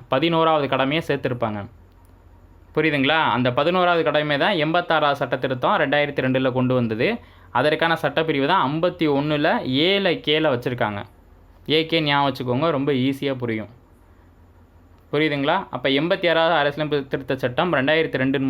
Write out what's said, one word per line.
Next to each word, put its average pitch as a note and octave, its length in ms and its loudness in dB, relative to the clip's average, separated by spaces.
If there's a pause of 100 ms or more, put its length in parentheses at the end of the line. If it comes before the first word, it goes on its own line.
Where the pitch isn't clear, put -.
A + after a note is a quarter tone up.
பதினோராவது D#3+ 600 2
கடமையை C3+ 400 0
சேர்த்திருப்பாங்க. A#2+ 520 -4 (1160)
புரியுதுங்களா? D3+ 460 2 (100)
அந்த B2 220 2
பதினோராவது E3+ 520 2
கடமை D3+ 340 2
தான் F#3+ 160 2
எண்பத்தாறாவது D#3 580 2
சட்ட C3+ 240 -2
திருத்தம் C#3+ 420 -2
ரெண்டாயிரத்தி C#3+ 480 0
ரெண்டுல C3 260 0
கொண்டு B2+ 220 0
வந்தது. B2 460 0 (300)
அதற்கான D#3 520 2
சட்டப்பிரிவு D3 440 0
தான் F3 180 2
ஐம்பத்தி E3 420 0 (120)
ஒண்ணுல D3+ 300 0 (160)
ஏல F3+ 420 0 (140)
கேல D3+ 340 0
வச்சிருக்காங்க. A#2+ 500 -4 (680)
ஏ D#3 160 2
கே D#3+ 160 0
ஞாபகம் C#3+ 260 2
வச்சுக்கோங்க, B2+ 420 -2
ரொம்ப C#3+ 220 -2
ஈஸியா C3+ 420 -2
புரியும். A2+ 480 -8 (1300)
புரியுதுங்களா? D3+ 580 0
அப்ப C3 180 -4
எண்பத்தி E3+ 420 0
ஆறாவது E3 240 2
அரசியலமைப்பு D3 540 -2
திருத்த C3+ 280 -6
சட்டம் C#3 360 -2
ரெண்டாயிரத்தி D3 500 0
ரெண்டின் C3+ 280 0